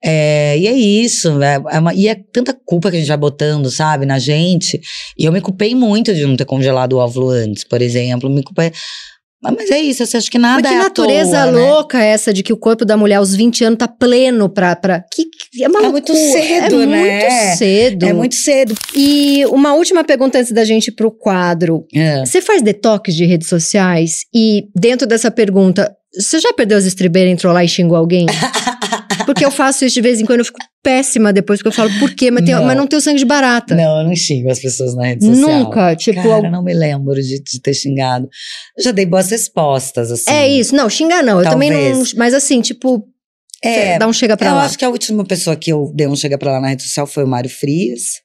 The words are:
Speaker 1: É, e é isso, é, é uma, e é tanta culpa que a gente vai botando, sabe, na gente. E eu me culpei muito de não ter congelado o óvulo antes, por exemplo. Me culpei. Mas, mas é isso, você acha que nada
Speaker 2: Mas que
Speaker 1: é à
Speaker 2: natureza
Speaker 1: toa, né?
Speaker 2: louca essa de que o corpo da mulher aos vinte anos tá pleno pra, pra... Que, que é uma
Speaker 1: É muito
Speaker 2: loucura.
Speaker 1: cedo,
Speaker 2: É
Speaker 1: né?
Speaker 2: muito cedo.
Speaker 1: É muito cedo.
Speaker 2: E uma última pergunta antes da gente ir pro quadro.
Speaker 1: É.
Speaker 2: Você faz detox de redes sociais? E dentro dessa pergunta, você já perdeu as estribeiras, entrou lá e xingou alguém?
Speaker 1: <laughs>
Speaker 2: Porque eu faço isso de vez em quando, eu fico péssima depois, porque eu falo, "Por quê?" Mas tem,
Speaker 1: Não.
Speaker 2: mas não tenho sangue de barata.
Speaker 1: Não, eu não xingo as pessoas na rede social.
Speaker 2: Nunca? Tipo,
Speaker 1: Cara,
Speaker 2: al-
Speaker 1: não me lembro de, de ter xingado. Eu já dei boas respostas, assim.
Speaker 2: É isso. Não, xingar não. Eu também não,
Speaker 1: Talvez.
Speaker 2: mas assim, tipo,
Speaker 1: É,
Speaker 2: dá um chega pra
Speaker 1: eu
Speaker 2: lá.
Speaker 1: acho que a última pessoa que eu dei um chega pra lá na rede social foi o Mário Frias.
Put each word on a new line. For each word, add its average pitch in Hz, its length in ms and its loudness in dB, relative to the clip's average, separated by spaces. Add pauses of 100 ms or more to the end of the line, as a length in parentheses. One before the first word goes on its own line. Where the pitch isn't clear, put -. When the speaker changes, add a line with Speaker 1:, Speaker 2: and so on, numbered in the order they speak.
Speaker 1:
É, 151 540 0
e 180 80 0
é 226 60 2
isso, 202 680 2
é, 143 120 2 (160)
é 160 80 -2
uma, 170 160 0
e 196 140 2
é 220 60 0
tanta 240 380 -4 (140)
culpa 175 240 0
que 170 60 -4
a 165 40 0
gente 147 80 -2
vai 151 80 0
botando, 147 540 -2
sabe, 151 360 -2
na 135 120 0
gente. 156 640 -2 (380)
E 165 60 -2
eu 160 80 2
me 196 80 0
culpei 208 340 -2
muito 226 400 2
de 147 120 -2
não 135 100 2
ter 131 80 -2
congelado 131 500 0
o 127 40 2
óvulo 127 320 -2
antes, 110 340 -4
por 120 180 -2
exemplo. 123 480 -2
Me 139 120 0
culpei. 165 300 -4 (720)
Mas, - 120 -2
mas 440 160 -6
é 285 80 2
isso, 277 260 -2
você 233 120 -4
acha 226 140 -2
que 240 80 0
nada 240 240 2
Speaker 2:
Mas 269 100 0
que - 40 2
Speaker 1:
é - 40 2
à - 40 2
Speaker 2:
natureza 294 580 2
Speaker 1:
toa, 254 100 2
né? 240 80 4 (100)
Speaker 2:
louca 294 320 2
essa 214 300 2
de 196 100 0
que 226 120 -2
o - 20 -8
corpo 226 300 0
da 214 100 2
mulher 208 200 2
aos 196 180 2
vinte 226 280 2
anos 226 160 2
tá 240 80 -2
pleno 247 640 2
pra, 180 260 0
pra... 180 380 -2
Que, 320 140 -2
que - 360 -12
é 262 60 0
uma 403 160 2
Speaker 1:
É 415 60 2
muito 285 200 -4
Speaker 2:
loucura. 311 320 2
Speaker 1:
cedo, 330 400 2
Speaker 2:
É 277 40 2
Speaker 1:
né? 311 240 2
Speaker 2:
muito 202 480 0
cedo. 196 480 0
Speaker 1:
É 202 80 2
muito 240 200 -2
cedo. 269 400 0 (220)
Speaker 2:
E 285 500 2
uma 277 280 2
última 339 280 2
pergunta 269 360 0
antes 247 140 -2
da 226 120 2
gente 220 240 0
ir 214 40 -10
pro 220 180 -2
quadro. 175 720 -2 (100)
Speaker 1:
É. 151 300 0
Speaker 2:
Você - 160 0
faz 392 220 0
detox 202 520 0
de 170 120 2
redes 170 200 2
sociais? 175 720 0 (140)
E 220 400 2
dentro 247 320 2
dessa 226 240 0
pergunta, 196 640 2 (240)
você 320 220 -2
já 466 140 0
perdeu 214 240 2
as 190 80 2
estribeiras, 185 440 2
entrou 180 220 0
lá 175 100 4
e 170 60 2
xingou 175 300 2
alguém? 170 280 2
Speaker 1:
<laughs> 160 400 -4 (600)
Speaker 2:
Porque 285 180 0
eu 277 60 2
faço 269 340 0
isso 240 100 0
de 247 60 0
vez 226 200 2
em 220 40 0
quando, 240 140 2
eu 240 60 2
fico - 160 -14 (240)
péssima 254 480 2
depois, 202 260 2
porque 226 100 -2
eu 220 40 -2
falo, 220 260 0
"Por 269 160 0
quê?" 247 160 2
Mas 240 140 2
tem, 262 100 4
Speaker 1:
Não. 247 100 2
Speaker 2:
mas 254 120 2
não 277 100 0
tenho 302 160 0
sangue 294 160 2
de 269 60 2
barata. 247 500 0
Speaker 1:
Não, 156 280 2
eu 160 40 -2
não 175 80 0
xingo 131 340 -2
as 127 120 -2
pessoas 127 340 -4
na 123 120 -4
rede 123 200 -2
social. 269 380 4
Speaker 2:
Nunca? 190 320 0
Tipo, 185 260 -2
Speaker 1:
Cara, 220 240 2
Speaker 2:
al- 170 60 -2
Speaker 1:
não 180 100 -4
me 180 100 -4
lembro 143 480 -2
de, 135 220 -6
de 127 180 -12
ter 139 140 -2
xingado. 131 540 -4 (500)
Eu 403 60 -4
já 254 80 0
dei 196 120 0
boas 185 240 0
respostas, 139 840 -2
assim. 120 180 -4
Speaker 2:
É 294 180 2
isso. 262 280 2
Não, 277 120 2
xingar 330 360 0
não. 202 180 4
Eu 170 80 2
também 214 220 2
não, - 80 0 (100)
Speaker 1:
Talvez. 262 240 -2
Speaker 2:
mas 240 200 0
assim, 269 260 2
tipo, 240 440 -2 (600)
Speaker 1:
É, 208 340 0
Speaker 2:
dá 220 80 2
um 226 60 0
chega 220 240 0
pra 226 140 0
Speaker 1:
eu 277 40 2
Speaker 2:
lá. 277 100 2
Speaker 1:
acho 277 140 -6
que - 60 -4
a 254 40 0
última 220 360 -4
pessoa 170 320 -4
que 160 160 -4
eu 147 200 -2
dei 147 140 0
um 139 80 -2
chega 139 240 -4
pra 135 140 -2
lá 131 80 -2
na 135 80 -2
rede 131 160 -6
social - 200 -6
foi 143 200 -4
o - 20 0
Mário 127 240 -4
Frias. 190 760 -6